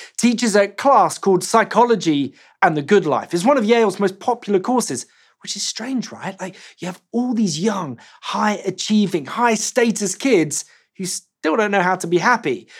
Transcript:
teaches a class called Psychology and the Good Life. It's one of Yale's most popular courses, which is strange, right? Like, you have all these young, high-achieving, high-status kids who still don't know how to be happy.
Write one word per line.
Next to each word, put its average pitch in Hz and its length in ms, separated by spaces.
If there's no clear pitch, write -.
teaches 226 400
a 202 120
class 208 500
called 185 260
Psychology 202 920
and 170 140
the 147 60
Good 175 240
Life. 123 260
It's 175 120
one 277 140
of 220 60
Yale's 220 360
most 196 180
popular 220 420
courses, 226 460
which - 140
is 196 60
strange, 247 480
right? 165 300
Like, 185 160
you 170 80
have 180 140
all 247 200
these 190 280
young, 185 380
high-achieving, 202 1040
high-status 226 920
kids 165 480
who 190 80
still - 520
don't 208 160
know 196 100
how 180 140
to 180 120
be 170 100
happy. 160 500